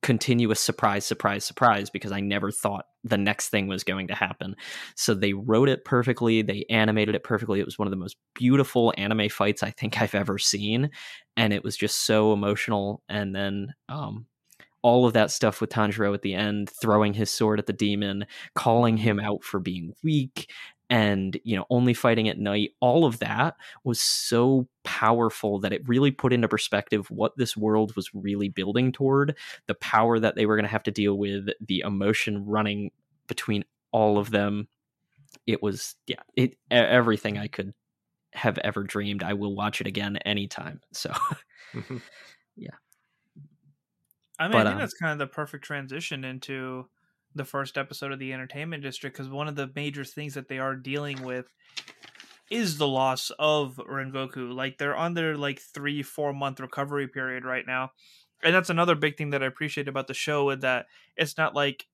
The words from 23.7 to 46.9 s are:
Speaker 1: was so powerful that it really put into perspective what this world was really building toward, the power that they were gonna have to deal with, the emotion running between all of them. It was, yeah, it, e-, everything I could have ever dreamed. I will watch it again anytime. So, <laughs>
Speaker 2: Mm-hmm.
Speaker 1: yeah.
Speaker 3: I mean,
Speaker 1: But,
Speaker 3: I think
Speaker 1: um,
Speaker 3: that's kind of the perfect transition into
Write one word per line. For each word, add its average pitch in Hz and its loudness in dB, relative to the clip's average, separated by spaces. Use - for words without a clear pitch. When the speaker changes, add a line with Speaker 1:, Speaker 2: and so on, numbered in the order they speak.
Speaker 1:
was 123 -2
so 123 2
powerful 113 2
that 98 -2
it 131 -6
really 131 4
put 131 2
into 117 4
perspective 104 0
what 104 -2
this 120 -2
world 107 2
was 95 -6
really 101 -4
building 104 0
toward, 139 2
the 104 -2
power 113 4
that 110 4
they 107 4
were 107 4
gonna 107 2
have 107 -2
to 107 0
deal 101 2
with, 101 -4
the 95 -2
emotion 101 0
running 104 -2
between - -4
all 107 6
of 104 -2
them. 104 0
It 110 0
was, - -4
yeah, - -8
it, 127 2
e-, - -20
everything 113 4
I 104 -6
could 98 -8
have 107 0
ever 101 -2
dreamed. 101 -4
I 98 -2
will 101 -4
watch 104 -4
it - -4
again 101 -4
anytime. 101 -6
So, - -8
<laughs> - -8
Speaker 2:
Mm-hmm. 120 -12
Speaker 1:
yeah. - -16
Speaker 3:
I 156 -2
mean, 196 -2
Speaker 1:
But, 220 6
Speaker 3:
I - 4
think - -2
Speaker 1:
um, 208 -6
Speaker 3:
that's - -6
kind 160 -4
of 147 -6
the 139 -4
perfect 143 -10
transition 139 -10
into 131 -10